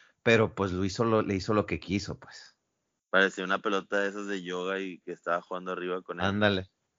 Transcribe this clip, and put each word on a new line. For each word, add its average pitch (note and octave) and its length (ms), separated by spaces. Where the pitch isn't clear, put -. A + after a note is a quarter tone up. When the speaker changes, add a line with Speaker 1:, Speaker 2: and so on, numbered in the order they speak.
Speaker 1:
pero, A2+ 320
pues, F#2+ 180
lo F#2 120
hizo, G2 200
lo, A2+ 180
le G2+ 140
hizo F#2+ 180
lo G#2 120
que E2 140
quiso, F#2+ 380
pues. - 380
Speaker 2:
Parecía F#2+ 340
una F#2+ 160
pelota G2+ 400
de G2+ 100
esas G2+ 160
de G2 160
yoga F2+ 380
y F#2 200
que F2+ 120
estaba E2+ 300
jugando F#2 300
arriba F2+ 300
con E2+ 180
él. F2+ 60
Speaker 1:
Ándale, G2 440